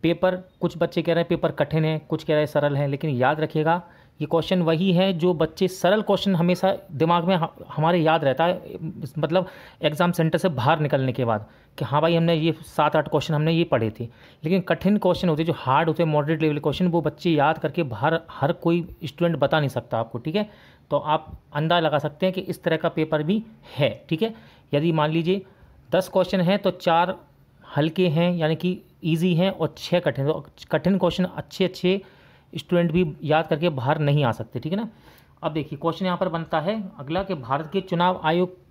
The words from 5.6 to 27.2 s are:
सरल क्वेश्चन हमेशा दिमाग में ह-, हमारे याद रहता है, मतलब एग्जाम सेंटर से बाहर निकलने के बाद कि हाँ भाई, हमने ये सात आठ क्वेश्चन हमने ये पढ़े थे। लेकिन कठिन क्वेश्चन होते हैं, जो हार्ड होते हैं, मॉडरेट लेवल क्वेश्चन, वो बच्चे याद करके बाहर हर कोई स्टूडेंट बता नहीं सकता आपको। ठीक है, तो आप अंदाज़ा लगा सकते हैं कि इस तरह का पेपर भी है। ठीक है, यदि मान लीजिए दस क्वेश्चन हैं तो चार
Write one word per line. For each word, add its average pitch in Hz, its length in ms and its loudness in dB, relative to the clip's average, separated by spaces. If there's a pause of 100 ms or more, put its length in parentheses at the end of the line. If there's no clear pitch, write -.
सरल 190 340 2
क्वेश्चन 196 320 2
हमेशा 180 420 2 (160)
दिमाग 165 320 2
में 185 120 2
ह-, 160 120 0 (240)
हमारे 165 260 2
याद 156 260 2
रहता 135 200 2
है, - 340 -2 (400)
मतलब 170 300 0 (340)
एग्जाम 165 300 2
सेंटर 160 260 2
से 185 100 0
बाहर 151 320 2
निकलने 135 320 0
के 131 120 -2
बाद 110 220 -2 (320)
कि - 60 -4
हाँ 143 180 0
भाई, 170 120 2
हमने 165 200 2
ये 160 180 0
सात 151 440 0
आठ 151 120 0
क्वेश्चन 156 260 0
हमने 151 180 0
ये 170 120 2
पढ़े 113 360 0
थे। 117 40 -6 (400)
लेकिन 180 160 0
कठिन 185 380 0
क्वेश्चन 180 300 2
होते 156 140 0
हैं, 160 40 0
जो 170 100 0
हार्ड 151 320 2
होते 156 140 0
हैं, 160 80 0
मॉडरेट 151 320 0
लेवल 147 160 0
क्वेश्चन, 147 280 0
वो 170 140 2
बच्चे 151 300 -2
याद 151 280 2
करके 160 240 -4
बाहर 147 380 0 (100)
हर 147 220 -2
कोई 170 520 -2
स्टूडेंट 170 340 -2
बता 156 220 4
नहीं 143 80 0
सकता 120 300 -4
आपको। 117 200 -6
ठीक 156 180 -6
है, 208 140 -4 (400)
तो 143 60 0
आप - 440 -2 (120)
अंदाज़ा 160 280 2
लगा 151 180 2
सकते 147 280 -2
हैं 185 60 0
कि 180 80 -6
इस - 220 -8
तरह 160 140 2
का 160 120 0
पेपर 156 340 0
भी 214 220 0 (320)
है। 127 320 0
ठीक 160 140 -2
है, 220 120 -4 (400)
यदि 160 180 2
मान 156 180 2
लीजिए 170 320 0 (500)
दस 185 160 2
क्वेश्चन 185 320 0
हैं 185 180 2
तो 202 120 0
चार 175 480 0 (580)